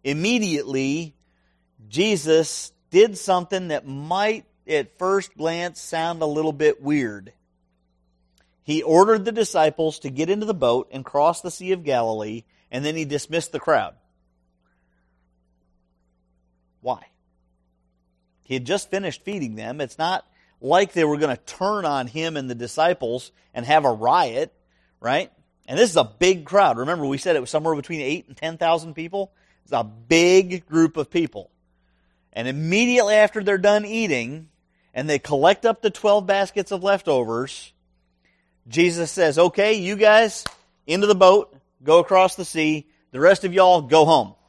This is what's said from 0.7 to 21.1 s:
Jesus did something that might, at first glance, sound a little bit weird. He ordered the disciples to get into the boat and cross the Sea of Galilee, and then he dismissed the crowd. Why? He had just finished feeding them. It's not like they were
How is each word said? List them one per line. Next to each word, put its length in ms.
Jesus 800
did 280
something 500
that 180
might, 600
at 300
first 400
glance, 420
sound 420
a 40
little 280
bit 280
weird. 520
He 200
ordered 420
the 60
disciples 680
to 100
get 200
into 160
the 80
boat 380
and 120
cross 380
the 100
Sea 200
of 120
Galilee, 600
and 160
then 100
he 100
dismissed 460
the 80
crowd. 360
Why? 260
He 100
had 120
just 260
finished 320
feeding 320
them. 260
It's 160
not 280
like 340
they 100
were 140